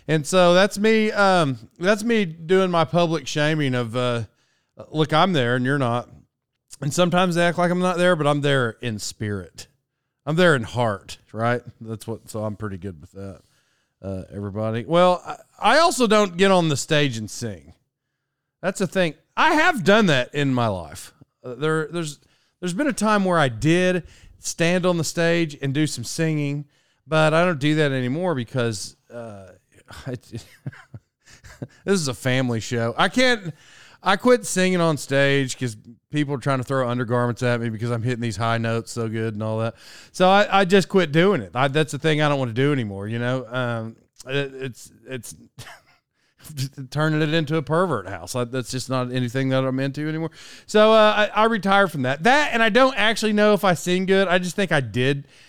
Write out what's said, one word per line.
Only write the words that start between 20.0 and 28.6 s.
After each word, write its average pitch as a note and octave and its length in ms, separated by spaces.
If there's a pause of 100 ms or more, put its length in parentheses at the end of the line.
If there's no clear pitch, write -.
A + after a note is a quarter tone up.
that C3 280
in C#3+ 200
my B2 140
life. F2 460 (300)
Uh, B2 120
there, D#3 320
there's, D#3 320 (420)
there's F3+ 120
been C4+ 140
a A#3+ 60
time G#3 320
where F3 140
I C#3 100
did E3+ 540 (340)
stand F3 480
on F3 120
the D#3+ 60
stage E3+ 580
and C#3 120
do D3+ 120
some B2 200
singing, D3 600 (400)
but D#3 280
I E3 100
don't F3+ 160
do D3+ 160
that D3+ 160
anymore C3+ 440
because, A#2 600 (160)